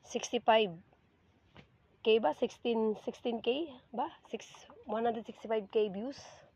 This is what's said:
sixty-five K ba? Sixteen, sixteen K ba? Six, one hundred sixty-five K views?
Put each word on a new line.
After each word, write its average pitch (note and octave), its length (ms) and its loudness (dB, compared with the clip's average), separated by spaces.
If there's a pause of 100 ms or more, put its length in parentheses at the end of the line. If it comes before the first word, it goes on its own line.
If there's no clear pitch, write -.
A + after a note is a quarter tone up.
(100)
sixty-five A3 640 2 (1300)
K A3+ 160 6
ba? C4+ 160 2
Sixteen, A3 720 -2
sixteen A#3 320 -6
K C#4 320 -2 (240)
ba? C#4 160 -4 (160)
Six, - 240 -10 (320)
one A3+ 240 -2
hundred A#3 160 0
sixty-five G#3+ 480 -6
K G#3+ 160 2
views? G#3 320 -6 (380)